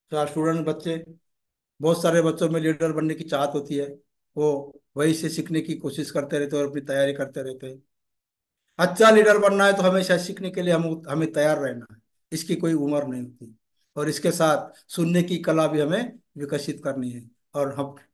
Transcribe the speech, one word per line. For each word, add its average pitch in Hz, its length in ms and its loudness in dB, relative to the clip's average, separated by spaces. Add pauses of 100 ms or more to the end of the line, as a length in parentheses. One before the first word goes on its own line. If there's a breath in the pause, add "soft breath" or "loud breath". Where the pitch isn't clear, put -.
(120)
चाहे 151 160 -2
स्टूडेंट 160 400 -2
बच्चे, 165 380 -6 (760)
बहुत 165 200 2
सारे 170 200 4
बच्चों 165 280 0
में 160 120 0
लीडर 160 300 0
बनने 156 240 -2
की 160 80 -14
चाहत 143 320 -2
होती 139 200 -6
है, 143 220 -6 (400)
वो 147 420 -2 (180)
वही 156 160 2
से 160 160 -4
सीखने 156 320 -4
की 160 120 -8
कोशिश 143 380 -8
करते 147 280 -4
रहते 147 180 -2
हैं 143 60 0
और 143 60 -4
अपनी 143 120 -8
तैयारी 139 320 0
करते 139 280 -8
रहते 131 260 -12
हैं। 131 160 -18 (920)
अच्छा 180 340 6
लीडर 214 260 8
बनना 196 280 4
है 202 80 6
तो 190 80 0
हमेशा 185 360 4
सीखने 185 320 -6
के 180 120 -6
लिए 175 120 2
हम, 160 360 -2
हमें 156 240 -2
तैयार 151 240 2
रहना 123 340 -6
है, - 60 -20 (340)
इसकी 160 240 -4
कोई 165 180 0
उम्र 143 340 0
नहीं 127 140 -8
होती। 120 360 -16 (380)
और 151 140 -2
इसके 165 220 -2
साथ - 600 0
सुनने 175 320 2
की 175 140 -2
कला 160 300 0
भी 151 120 -2
हमें 190 400 -4 (180)
विकसित 143 460 -8
करनी 131 280 -6
है 120 180 -16 (260)
और 139 200 -2
हम 139 200 -8 (180)